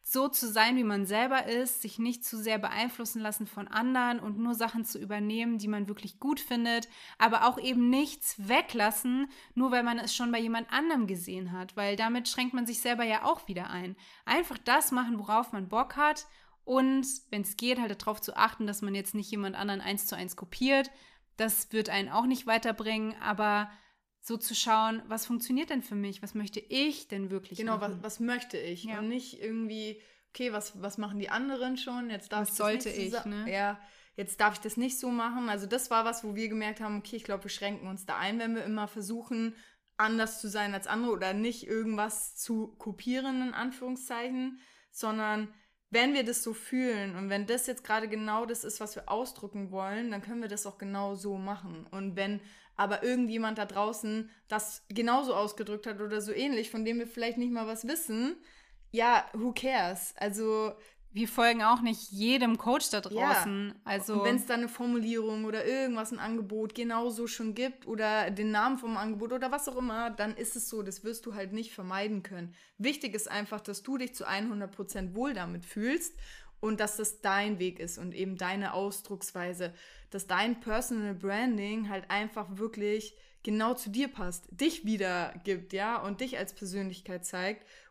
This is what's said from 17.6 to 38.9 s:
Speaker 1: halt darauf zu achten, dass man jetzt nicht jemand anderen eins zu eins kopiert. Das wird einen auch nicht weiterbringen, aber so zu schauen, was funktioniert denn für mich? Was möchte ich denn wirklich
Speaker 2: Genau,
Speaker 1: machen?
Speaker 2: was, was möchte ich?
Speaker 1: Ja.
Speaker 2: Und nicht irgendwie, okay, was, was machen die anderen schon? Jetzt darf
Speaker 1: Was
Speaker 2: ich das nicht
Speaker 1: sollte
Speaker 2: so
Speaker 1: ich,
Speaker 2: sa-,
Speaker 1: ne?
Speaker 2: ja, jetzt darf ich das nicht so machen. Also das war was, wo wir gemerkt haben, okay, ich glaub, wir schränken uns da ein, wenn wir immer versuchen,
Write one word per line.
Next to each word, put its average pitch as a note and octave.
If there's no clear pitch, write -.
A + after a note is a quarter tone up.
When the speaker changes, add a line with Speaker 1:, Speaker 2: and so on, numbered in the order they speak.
Speaker 1:
halt G#3
darauf G#3
zu -
achten, A3+
dass G#3
man G3+
jetzt G3
nicht G#3
jemand G3+
anderen G3
eins -
zu -
eins F#3
kopiert. C4
Das A3
wird A3
einen G3
auch G#3
nicht B3+
weiterbringen, A3
aber G#3
so A#3
zu A3+
schauen, A3
was G#3+
funktioniert B3+
denn C4+
für -
mich? G3+
Was G3+
möchte G#3
ich C#4+
denn G3
wirklich F#3+
Speaker 2:
Genau, A3
Speaker 1:
machen? G3+
Speaker 2:
was, -
was G#3+
möchte B3
ich? F3
Speaker 1:
Ja. A3
Speaker 2:
Und G#3+
nicht B3
irgendwie, G#3+
okay, B3
was, G#3
was G3+
machen G3+
die G3
anderen B3+
schon? B3
Jetzt G#3
darf G#3+
Speaker 1:
Was G#3
Speaker 2:
ich -
das G#3
nicht A#3+
Speaker 1:
sollte A3+
Speaker 2:
so G3+
Speaker 1:
ich, F#3+
Speaker 2:
sa-, A3+
Speaker 1:
ne? G#3
Speaker 2:
ja, G3+
jetzt G3+
darf G#3
ich -
das -
nicht B3
so B3
machen. A#3+
Also G3+
das B3+
war A3+
was, A3+
wo G#3
wir A3
gemerkt A3
haben, G#3
okay, G#3
ich A3+
glaub, G3
wir G3+
schränken G3+
uns F#3+
da C3
ein, G3
wenn A3+
wir A3+
immer G#3+
versuchen, A3+